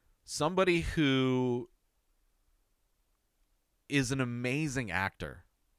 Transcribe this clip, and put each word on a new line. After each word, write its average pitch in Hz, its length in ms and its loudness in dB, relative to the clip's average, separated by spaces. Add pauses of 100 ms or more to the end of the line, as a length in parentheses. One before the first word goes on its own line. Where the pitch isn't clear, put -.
(240)
Somebody 180 560 2
who 131 880 2 (2250)
is 139 220 2
an 135 100 -2
amazing 123 680 -4
actor. 85 540 -6 (340)